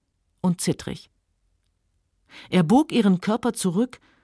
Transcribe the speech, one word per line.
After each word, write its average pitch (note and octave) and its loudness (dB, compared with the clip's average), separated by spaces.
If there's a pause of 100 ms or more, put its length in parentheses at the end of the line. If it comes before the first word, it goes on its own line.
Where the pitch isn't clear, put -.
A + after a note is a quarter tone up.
(420)
und F3+ -2
zittrig. - -8 (1400)
Er F3+ 2
bog A#3 2
ihren G3+ 2
Körper A#3 -2
zurück, F#3+ -4 (240)